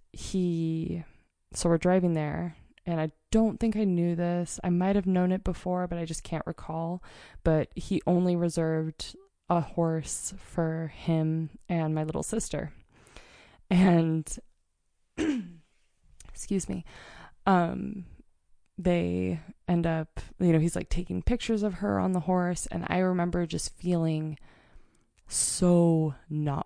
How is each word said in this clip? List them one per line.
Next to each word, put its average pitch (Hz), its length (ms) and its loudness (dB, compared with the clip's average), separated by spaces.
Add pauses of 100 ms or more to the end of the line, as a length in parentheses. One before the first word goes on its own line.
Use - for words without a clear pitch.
(140)
he, 165 880 -2 (500)
so - 160 0
we're 170 80 6
driving 180 360 4
there, 160 420 -4 (300)
and 165 160 -2
I 160 100 -2 (200)
don't 220 280 2
think 226 160 0
I 214 80 0
knew 175 320 2
this. 175 480 -2
I 180 60 0
might 180 260 2
have 202 100 0
known 185 260 2
it 190 120 -2
before, 180 440 -4
but 170 120 -6
I 165 60 -6
just 160 180 -8
can't - 240 -6
recall. 165 560 -6 (400)
But 156 320 4
he - 320 -2
only 180 280 4
reserved 160 800 -2 (360)
a 175 100 2
horse 160 760 -4
for 160 580 -4
him 160 560 0 (160)
and 160 260 0
my 156 100 -2
little 156 200 -4
sister. - 480 -6 (960)
And, 170 580 6 (880)
<clears throat> - 1120 -6
excuse - 380 -6
me, 185 180 -8 (600)
um, 180 600 0 (720)
they 175 600 0 (280)
end 170 180 2
up, 160 340 -4 (200)
you 175 120 4
know, 160 80 6
he's, 165 160 2
like, - 140 -6
taking 180 320 -2
pictures 233 400 0
of 202 140 -2
her 196 240 0
on 185 140 0
the 180 80 0
horse. 180 460 0
And 175 200 -6
I 180 120 2
remember 175 460 2
just 165 320 -6
feeling 160 600 0 (880)
so 170 880 4 (120)
not 151 380 -4